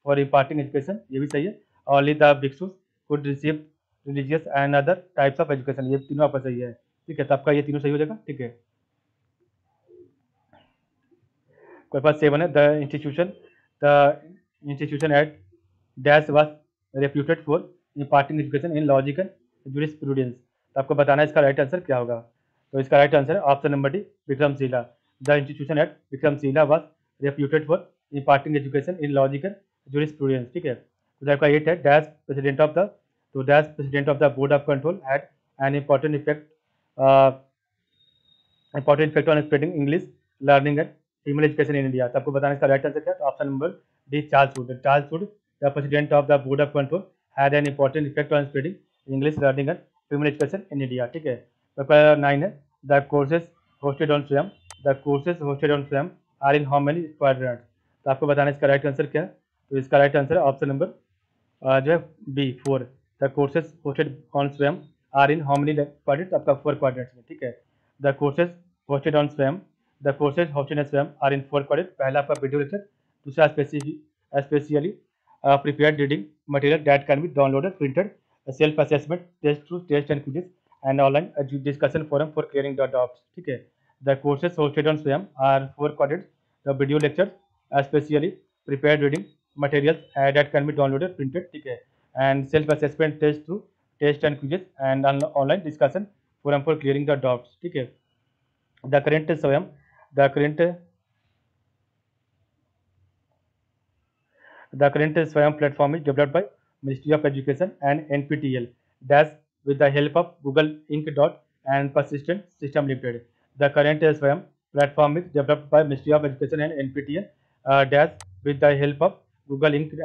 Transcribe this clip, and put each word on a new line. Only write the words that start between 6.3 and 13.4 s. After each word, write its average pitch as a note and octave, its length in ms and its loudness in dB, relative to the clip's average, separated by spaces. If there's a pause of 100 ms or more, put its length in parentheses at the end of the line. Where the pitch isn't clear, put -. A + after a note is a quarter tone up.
सही B2 200 -8
है, A#2+ 200 -10 (280)
ठीक D#3+ 120 -14
है। C3+ 60 -2
तो - 80 0
आपका D3 180 -2
ये D3 100 2
तीनों C#3+ 180 -4
सही C#3+ 120 -2
हो D3 60 -2
जाएगा, D#3 200 -4 (100)
ठीक C3+ 140 -12
है। A#2 180 -12 (3250)
क्वेश्चन D3 280 0
सेवन D3 220 2
है, E3+ 120 -4
the D3 300 4
institution, D3 460 -6 (540)